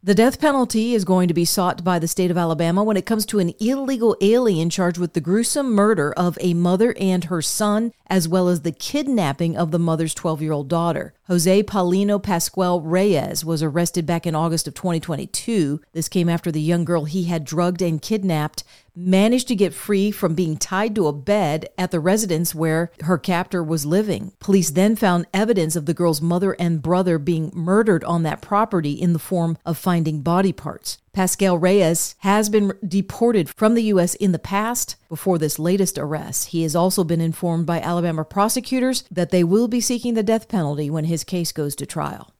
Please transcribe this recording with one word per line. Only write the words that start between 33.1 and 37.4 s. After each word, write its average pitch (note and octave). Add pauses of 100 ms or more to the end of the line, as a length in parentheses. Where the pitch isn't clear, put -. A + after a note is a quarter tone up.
from G#3+
the A#3
U G#3
S F3
in G3
the D#3+
past A3 (120)
before E3+
this D3+
latest F3+
arrest. D3+
He E3
has D#3+
also F#3
been E3
informed E3